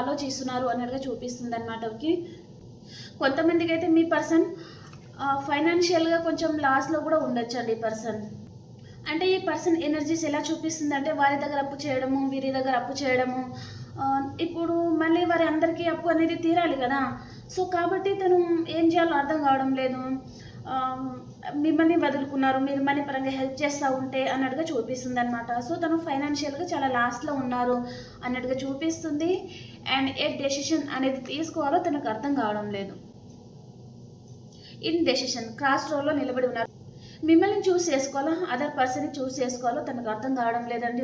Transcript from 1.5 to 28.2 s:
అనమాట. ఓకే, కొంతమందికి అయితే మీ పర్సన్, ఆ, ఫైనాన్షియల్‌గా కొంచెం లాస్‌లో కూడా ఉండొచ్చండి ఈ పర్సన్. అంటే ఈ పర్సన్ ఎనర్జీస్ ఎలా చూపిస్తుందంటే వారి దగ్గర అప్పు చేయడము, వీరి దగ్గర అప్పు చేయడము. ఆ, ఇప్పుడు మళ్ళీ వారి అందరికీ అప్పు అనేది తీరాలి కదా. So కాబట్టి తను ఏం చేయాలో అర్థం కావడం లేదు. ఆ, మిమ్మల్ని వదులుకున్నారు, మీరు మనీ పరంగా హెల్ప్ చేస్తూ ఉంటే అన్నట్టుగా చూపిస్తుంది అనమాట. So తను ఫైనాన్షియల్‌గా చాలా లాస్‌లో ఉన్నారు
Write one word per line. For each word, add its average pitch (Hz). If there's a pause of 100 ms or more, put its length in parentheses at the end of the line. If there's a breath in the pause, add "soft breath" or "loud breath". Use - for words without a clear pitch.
అనమాట. 226 (140)
ఓకే, 311 (1080 loud breath)
కొంతమందికి 330
అయితే 359 (100)
మీ 330 (120)
పర్సన్, 330 (800 loud breath)
ఆ, - (220)
ఫైనాన్షియల్‌గా 330
కొంచెం 320 (140)
లాస్‌లో 269
కూడా 320
ఉండొచ్చండి 240
ఈ 220
పర్సన్. 220 (920 loud breath)
అంటే 330
ఈ - (100)
పర్సన్ 330 (100)
ఎనర్జీస్ 311
ఎలా 294
చూపిస్తుందంటే 302 (100)
వారి 285
దగ్గర 294
అప్పు 277
చేయడము, 262 (140)
వీరి 269
దగ్గర 262
అప్పు 254
చేయడము. 254 (640 loud breath)
ఆ, 269 (400)
ఇప్పుడు 330 (280)
మళ్ళీ 330
వారి 330
అందరికీ 330
అప్పు 339
అనేది 330 (100)
తీరాలి 330
కదా. 262 (540 loud breath)
So 370 (140)
కాబట్టి 370 (100)
తను 359 (380)
ఏం 330
చేయాలో 330
అర్థం 302
కావడం 269 (100)
లేదు. 262 (680 loud breath)
ఆ, 262 (880)
మిమ్మల్ని 320
వదులుకున్నారు, 269
మీరు 277 (100)
మనీ 285
పరంగా 269
హెల్ప్ 262
చేస్తూ 285 (140)
ఉంటే 262 (120)
అన్నట్టుగా 269 (100)
చూపిస్తుంది 247
అనమాట. 240 (200)
So 330
తను 320 (120)
ఫైనాన్షియల్‌గా 285
చాలా 277
లాస్‌లో 254 (100)
ఉన్నారు 247 (460 loud breath)